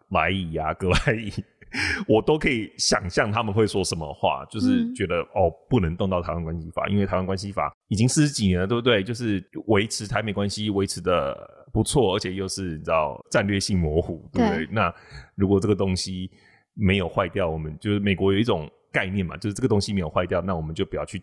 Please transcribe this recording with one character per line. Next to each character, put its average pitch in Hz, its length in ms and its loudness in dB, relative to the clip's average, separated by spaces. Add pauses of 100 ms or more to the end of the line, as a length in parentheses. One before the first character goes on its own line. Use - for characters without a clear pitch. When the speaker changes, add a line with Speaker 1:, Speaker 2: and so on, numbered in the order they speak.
Speaker 1:
莱 85 200 2
伊 90 260 -4
啊、 78 180 -2
格 92 160 -2
莱 90 240 2
伊， 110 180 -6 (380)
<laughs> - 380 -4
我 110 120 6
都 156 200 2
可 151 100 0
以 113 300 -2
想 101 280 0
象 113 240 0
他 113 120 0
们 104 100 -2
会 110 140 6
说 95 160 0
什 90 120 -2
么 78 180 -6
话， 69 360 0
就 - 100 -8
是 - 340 2
觉 98 120 -2
得， 85 120 0
Speaker 2:
嗯。 90 280 0
Speaker 1:
哦， 82 60 2 (180)
不 127 100 4
能 85 160 0
动 95 140 -2
到 87 140 0
台 80 100 -4
湾 85 100 -6
关 82 160 -6
系 82 120 -12
法， - 160 -4
因 98 100 0
为 101 80 2
台 92 120 -2
湾 92 80 -2
关 95 120 -4
系 98 140 -8
法 73 200 -4 (160)
已 107 80 -2
经 120 140 4
四 151 160 4
十 139 80 -2
几 107 140 0
年 90 120 4
了， 92 60 0
对 113 100 0
不 120 60 0
对？ 113 220 4
就 113 100 -6
是 107 300 -2 (240)
维 104 180 4
持 107 220 -8
台 110 160 -2
美 107 100 -4
关 101 160 -2
系 107 200 -4
维 98 180 2
持 - 140 -8
的 85 360 0 (360)
不 110 100 2
错， 104 320 2
而 107 40 -2
且 92 140 -4
又 95 140 -4
是 90 300 -6
你 80 60 -12
知 82 60 -6
道 76 300 0 (100)
战 107 160 2
略 101 140 2
性 95 180 0
模 80 240 2
糊， - 300 -10
对 - 100 0
不 - 140 4
对？ 80 100 -4
Speaker 2:
对。 - 60 -12
Speaker 1:
那 98 220 0 (420)
如 95 140 2
果 98 100 6
这 110 80 2
个 104 80 4
东 95 180 2
西 92 380 -6 (440)
没 98 200 4
有 90 140 0
坏 98 180 0
掉， 87 220 -2
我 80 80 -4
们 78 200 -8
就 104 140 -4
是 104 80 2
美 101 160 2
国 95 160 4
有 98 80 4
一 113 40 4
种 92 260 0 (200)
概 104 180 -2
念 92 180 -2
嘛， 73 100 -8
就 - 140 -6
是 101 40 -4
这 117 80 -6
个 127 60 2
东 104 140 4
西 110 100 -6
没 98 80 0
有 80 100 -2
坏 92 160 0
掉， 90 160 0
那 92 140 -2
我 80 60 -2
们 78 120 -6
就 95 120 -2
不 - 100 -6
要 73 80 -4
去 92 200 -10